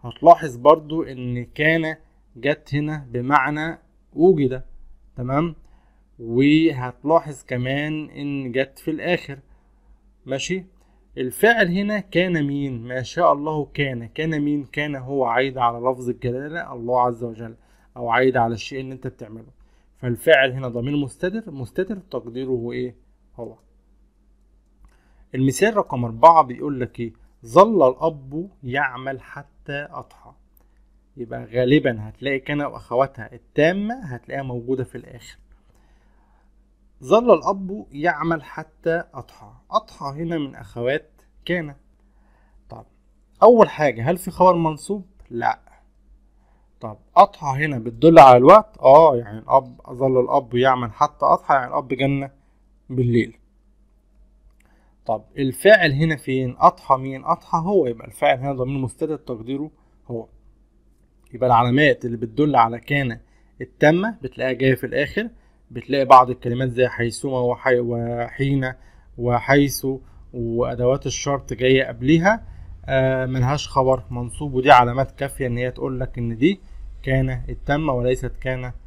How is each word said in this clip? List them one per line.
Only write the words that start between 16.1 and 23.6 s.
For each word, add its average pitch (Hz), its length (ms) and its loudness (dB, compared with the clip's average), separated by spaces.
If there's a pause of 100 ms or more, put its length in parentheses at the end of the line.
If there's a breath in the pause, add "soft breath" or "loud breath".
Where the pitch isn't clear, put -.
الله 120 280 -2
عز 123 220 -2
وجل، 113 320 -12 (420)
أو 120 120 -8
عايد 127 280 4
على 117 160 2
الشيء 131 260 -10
اللي 131 140 -12
أنت 127 140 -14
بتعمله. 113 400 -16 (500)
فالفعل 131 540 2
هنا 131 160 -8
ضمير 120 300 -6
مستتر، 185 540 -6
مستتر 180 440 -8 (160)
تقديره 123 380 -8
هو 120 220 -4
إيه؟ 123 240 -8 (400)
هو. 113 200 -16 (1800)